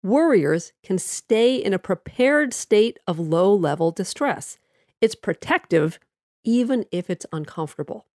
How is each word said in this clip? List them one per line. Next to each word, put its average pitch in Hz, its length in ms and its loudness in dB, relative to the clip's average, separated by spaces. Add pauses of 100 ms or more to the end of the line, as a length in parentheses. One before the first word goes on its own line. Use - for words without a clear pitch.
worriers 190 680 2 (120)
can 190 120 -2
stay 233 600 0
in 202 180 -2
a 185 40 -2
prepared 262 760 0
state - 540 2
of 165 100 -4
low-level 165 720 2
distress. - 640 -6 (440)
It's 220 160 2
protective, 165 800 -2 (460)
even 240 480 0
if 180 180 -6
it's - 220 -6
uncomfortable. 156 760 -10 (120)